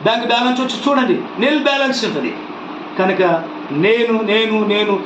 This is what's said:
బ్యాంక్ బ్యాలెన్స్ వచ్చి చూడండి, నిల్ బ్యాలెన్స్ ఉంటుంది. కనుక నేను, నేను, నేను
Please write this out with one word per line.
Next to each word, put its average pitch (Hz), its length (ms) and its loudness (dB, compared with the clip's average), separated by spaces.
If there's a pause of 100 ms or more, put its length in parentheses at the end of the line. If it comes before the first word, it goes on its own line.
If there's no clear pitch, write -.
బ్యాంక్ 233 220 0
బ్యాలెన్స్ 247 340 2
వచ్చి - 280 -4
చూడండి, 240 520 0
నిల్ 285 220 2
బ్యాలెన్స్ 269 420 0
ఉంటుంది. 147 300 -4 (640)
కనుక 175 460 2 (280)
నేను, 226 520 2
నేను, 220 420 2
నేను 202 400 0